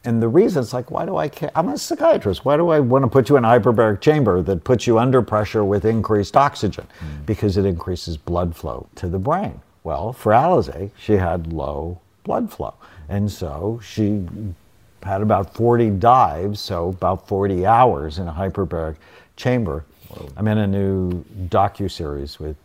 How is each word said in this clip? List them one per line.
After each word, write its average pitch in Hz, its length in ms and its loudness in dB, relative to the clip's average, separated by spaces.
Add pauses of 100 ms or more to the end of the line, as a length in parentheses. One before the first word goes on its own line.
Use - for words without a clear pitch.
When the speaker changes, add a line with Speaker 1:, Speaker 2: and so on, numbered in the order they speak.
Speaker 1:
And 117 160 0
the 117 60 2
reason 170 340 4
it's 110 120 -8
like, 123 160 -6
why - 160 -4
do 185 100 -6
I 156 120 -2
care? 147 260 -8
I'm 165 140 0
a 285 100 -6
psychiatrist. 285 640 -2
Why 139 120 2
do 170 120 2
I 160 100 4
wanna 131 300 2
put 120 200 2
you 143 80 6
in 123 80 4
a 113 40 4
hyperbaric 113 520 4
chamber 120 420 4
that 87 200 0
puts - 240 2
you 113 120 4
under 127 240 4
pressure 107 420 0
with 98 200 0
increased 107 520 0
oxygen? 139 500 0 (140)
Speaker 2:
Mm. 73 260 -12
Speaker 1:
Because 101 300 0
it 98 80 2
increases 90 520 -4
blood 85 380 -4
flow 62 320 -10 (100)
to 92 120 -8
the 90 100 -4
brain. 139 420 -4 (220)
Well, 85 300 -6
for 107 200 0
Alizé, 107 680 2
she - 160 0
had 87 380 0
low 73 480 -6 (220)
blood - 300 -2
flow. - 220 -10 (340)
And 101 240 -2
so 92 500 -8
she 104 440 -2 (760)
had 98 200 -4
about 101 320 0
forty 117 360 2
dives, 101 720 2
so 87 300 -4
about 92 360 -2
forty 98 380 0
hours 95 540 2
in 92 100 -6
a 80 40 -8
hyperbaric 82 640 -4 (400)
chamber. 104 500 -2 (240)
Speaker 2:
Whoa. - 260 -18
Speaker 1:
I'm 107 120 -2
in 107 100 2
a 107 80 0
new 95 580 -2 (240)
docuseries 85 880 -4
with 78 260 -10